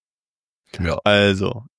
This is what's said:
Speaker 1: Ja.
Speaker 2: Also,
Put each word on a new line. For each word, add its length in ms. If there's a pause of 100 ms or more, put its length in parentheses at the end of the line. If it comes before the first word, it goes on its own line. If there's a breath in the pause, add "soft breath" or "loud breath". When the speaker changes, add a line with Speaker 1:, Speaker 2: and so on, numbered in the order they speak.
(800)
Speaker 1:
Ja. 240
Speaker 2:
Also, 600 (140)